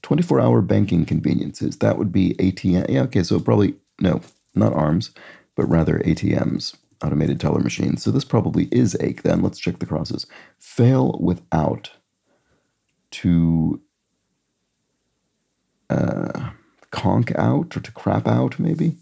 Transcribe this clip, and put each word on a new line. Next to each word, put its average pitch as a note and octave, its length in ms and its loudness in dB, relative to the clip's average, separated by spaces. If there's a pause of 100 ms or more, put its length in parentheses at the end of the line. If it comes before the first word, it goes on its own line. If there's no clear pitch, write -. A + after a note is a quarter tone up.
Twenty-four D3+ 400 0
hour A#2+ 200 4
banking F#2+ 440 2
conveniences. - 720 -2
That - 200 0
would G2 140 -2
be F2+ 280 0
A F#2 120 2
T F#2 240 0
M. F2 140 0
Yeah, C3 140 0
okay, F#2+ 200 0
so F2+ 160 0
probably, G#2 360 2 (240)
no, - 220 0 (340)
not A2 180 2
arms, - 380 0 (440)
but - 140 0
rather D#2+ 280 2
A - 180 2
T - 160 -2
Ms, - 440 -2 (280)
automated D2 360 0
teller D2+ 200 0
machines. - 440 -2
So A2+ 60 0
this C3 160 0
probably F2+ 460 0
is A#2+ 280 2
ache - 220 -4
then. F2 220 0
Let's - 160 -4
check - 180 -6
the - 80 -8
crosses. - 400 -6 (320)
Fail C3 640 2
without. D#2+ 680 -2 (1200)
To, E2 720 2 (2000)
uh, - 640 -4 (400)
conk A2+ 440 0
out C3+ 400 0
or - 60 -6
to - 100 -16
crap G2+ 340 -2
out, B2 320 0
maybe? - 440 0